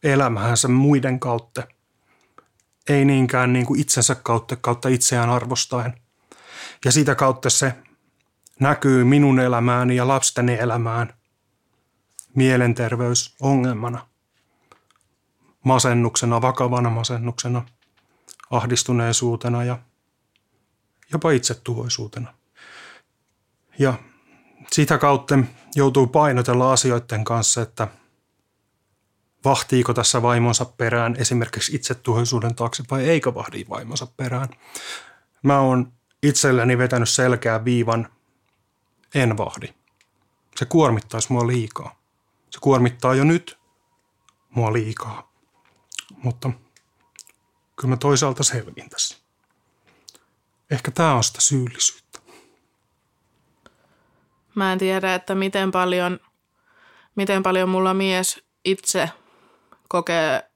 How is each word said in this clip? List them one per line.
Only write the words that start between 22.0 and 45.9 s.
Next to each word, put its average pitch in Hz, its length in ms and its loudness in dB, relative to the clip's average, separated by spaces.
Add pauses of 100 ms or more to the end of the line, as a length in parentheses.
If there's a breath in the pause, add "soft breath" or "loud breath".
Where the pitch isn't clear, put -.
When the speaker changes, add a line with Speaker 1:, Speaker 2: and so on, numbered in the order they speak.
Speaker 1:
Ja 135 160 2 (800 soft breath)
sitä 147 260 2
kautta 139 400 2 (380 loud breath)
joutuu 135 300 4
painotella 127 680 2
asioiden 117 520 0
kanssa, 117 380 -2
että 110 260 -6 (1600)
vahtiiko 123 500 2
tässä 120 280 0
vaimonsa 120 420 2
perään 117 540 -4
esimerkiksi 117 580 -4
itsetuhoisuuden 117 800 -2
taakse 120 360 -6
vai 135 180 -2
eikö 156 260 0
vahdi - 340 -12
vaimonsa 110 380 -10
perään. 127 420 -6 (920 loud breath)
Mä 139 180 4
oon 127 320 2 (300)
itselleni 127 560 2
vetänyt 123 300 0
selkeän 120 560 0
viivan – 117 440 0 (1080)
en 120 220 2
vahdi. - 380 -8 (840)
Se - 80 -4
kuormittaisi 120 680 0
mua 120 140 0
liikaa. 117 540 -6 (500)
Se - 100 -18
kuormittaa 127 540 2
jo 139 100 2
nyt 165 340 0 (920)
mua 117 220 -2
liikaa. 113 600 -6 (840)